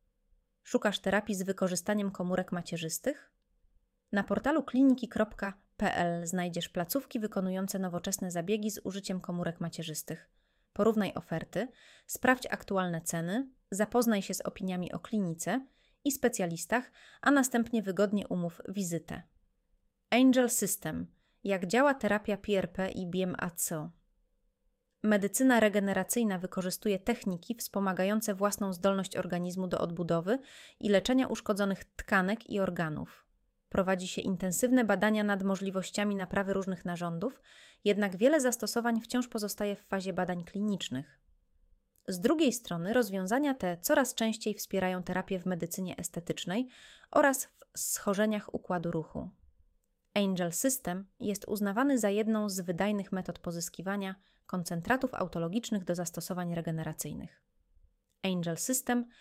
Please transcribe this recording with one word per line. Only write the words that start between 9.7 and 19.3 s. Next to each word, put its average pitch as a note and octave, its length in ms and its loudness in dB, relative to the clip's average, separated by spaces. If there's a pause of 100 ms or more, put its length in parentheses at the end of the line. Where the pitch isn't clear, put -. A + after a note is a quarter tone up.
Porównaj G#3 420 2
oferty, E3+ 520 -4 (400)
sprawdź B3+ 420 2
aktualne F3+ 520 -2
ceny, F#3 480 -2 (220)
zapoznaj G#3+ 500 4
się F#3+ 120 -6
z - 80 -6
opiniami F3+ 500 -6
o - 80 -6
klinice G3 680 -2 (380)
i C#4+ 80 0
specjalistach, A3 800 0 (300)
a C4 100 4
następnie A#3+ 500 2
wygodnie G3 460 0
umów E3+ 420 -4
wizytę. F3 540 -6 (840)